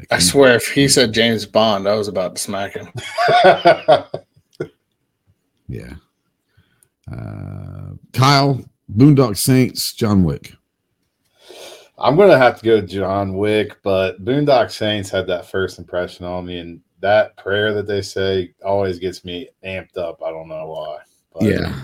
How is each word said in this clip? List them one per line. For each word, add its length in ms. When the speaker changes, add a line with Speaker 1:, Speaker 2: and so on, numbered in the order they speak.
Speaker 1:
I 60
Speaker 2:
Kingsman. 40
Speaker 1:
swear, 340
if 120
he 220
said 240
James 320
Bond, 420
I 80
was 140
about 260
to 60
smack 340
him. 120
Speaker 3:
<laughs> 640
Speaker 2:
Yeah. 280
Uh, 840
Kyle, 500
Boondock 420
Saints, 560
John 300
Wick. 300
Speaker 3:
I'm 200
gonna 200
have 220
to 60
go 160
John 540
Wick, 480
but 420
Boondock 440
Saints 400
had 180
that 220
first 300
impression 460
on 200
me, 140
and 220
that 380
prayer 360
that 140
they 140
say 520
always 340
gets 240
me 240
amped 340
up. 240
I 80
don't 200
know 180
why. 300
But 100
Speaker 2:
Yeah. 300